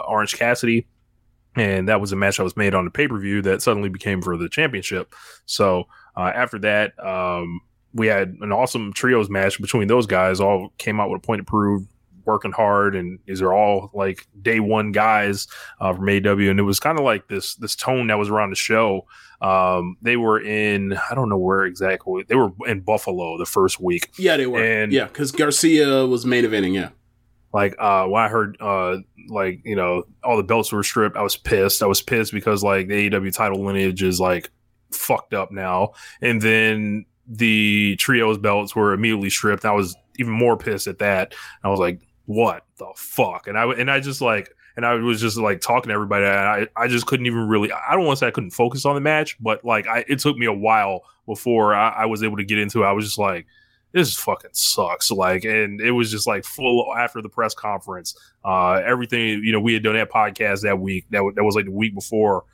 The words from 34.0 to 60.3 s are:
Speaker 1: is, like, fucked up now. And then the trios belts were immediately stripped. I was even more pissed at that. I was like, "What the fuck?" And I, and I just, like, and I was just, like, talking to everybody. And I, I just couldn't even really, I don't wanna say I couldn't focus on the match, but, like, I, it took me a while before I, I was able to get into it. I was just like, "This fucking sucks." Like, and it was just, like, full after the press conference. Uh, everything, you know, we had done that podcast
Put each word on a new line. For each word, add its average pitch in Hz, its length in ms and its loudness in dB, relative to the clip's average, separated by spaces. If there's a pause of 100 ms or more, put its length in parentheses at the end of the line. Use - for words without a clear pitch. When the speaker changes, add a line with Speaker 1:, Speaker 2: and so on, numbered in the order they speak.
Speaker 1:
is, 92 180 0
like, 90 300 0 (420)
fucked - 420 -4
up 95 180 -4
now. 95 400 -2 (300)
And 117 200 0
then 110 640 2 (220)
the 107 720 2
trios 113 400 2
belts 101 380 0
were 104 180 2
immediately 104 360 0
stripped. 101 360 0
I 107 80 2
was 95 220 -2 (220)
even 117 140 -4
more 117 260 2
pissed 104 300 -6
at 92 120 -10
that. 98 360 0 (280)
I 98 60 0
was 98 100 0
like, 87 220 0 (240)
"What 107 400 0 (120)
the 95 180 -16
fuck?" 90 520 -4
And 101 80 -8
I, 117 160 0
and 127 200 -2
I 139 80 0
just, 139 200 -8
like, 110 300 0 (260)
and 120 80 -6
I 120 120 2
was 113 260 0
just, 113 160 -2
like, 104 240 0
talking 123 280 -2
to 107 40 -2
everybody. 101 320 0
And 98 80 4
I, 101 420 0
I 117 120 0
just 120 180 0
couldn't 127 220 -2
even 117 200 -2
really, 107 240 2
I - 220 -4
don't 185 120 2
wanna 139 120 2
say 127 100 0
I 113 40 0
couldn't 104 180 -6
focus 123 340 -2
on 143 120 2
the 143 60 -2
match, 151 380 0
but, 110 240 -2
like, 113 220 0
I, 117 240 -2
it 143 80 0
took 139 200 0
me 120 100 0
a 107 60 0
while 101 500 0 (240)
before 110 480 2
I, 110 140 4
I 110 180 0
was 107 160 -2
able 107 140 -2
to 104 60 -4
get 104 140 -2
into 104 240 0
it. 98 60 4
I 101 60 4
was 107 120 0
just 107 140 -6
like, 95 260 -2 (480)
"This 170 240 2
fucking - 360 -4
sucks." - 580 -2
Like, 92 340 0
and 107 340 -2
it 113 120 0
was 120 200 0
just, 107 160 -4
like, 104 160 -2
full 120 500 -2
after 117 280 -4
the 107 80 -12
press 110 240 -4
conference. 95 640 -10 (260)
Uh, 92 420 2
everything, 117 580 0
you 110 100 0
know, 107 80 2
we 113 120 2
had 107 100 -2
done 110 120 2
that 110 160 0
podcast 104 520 0